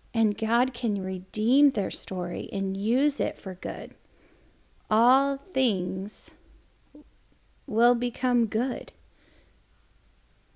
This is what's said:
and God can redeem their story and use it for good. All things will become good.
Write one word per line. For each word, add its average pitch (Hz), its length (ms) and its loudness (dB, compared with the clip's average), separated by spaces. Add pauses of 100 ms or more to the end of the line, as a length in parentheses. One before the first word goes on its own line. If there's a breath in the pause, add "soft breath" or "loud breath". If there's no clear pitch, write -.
(120)
and 214 240 2
God 233 380 0
can 202 300 -2
redeem 214 680 2
their 202 220 -2
story 185 600 -6
and 196 240 -2
use 247 440 0
it - 180 -2
for 185 160 -8
good. - 400 -10 (960 soft breath)
All 262 480 4
things 190 960 -2 (1400)
will 233 260 4
become 240 540 0
good. 233 440 -4 (1600 soft breath)